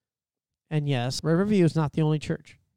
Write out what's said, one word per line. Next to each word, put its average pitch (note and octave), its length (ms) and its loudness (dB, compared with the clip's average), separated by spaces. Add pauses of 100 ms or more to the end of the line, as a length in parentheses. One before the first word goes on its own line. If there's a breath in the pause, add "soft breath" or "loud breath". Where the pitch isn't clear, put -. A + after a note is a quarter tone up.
(720)
And D3+ 160 -2
yes, C3 380 -4
Riverview F#3+ 400 2
is D#3 100 2
not D#3 200 -2
the D#3+ 80 0
only D3+ 160 0
church - 400 -10 (180)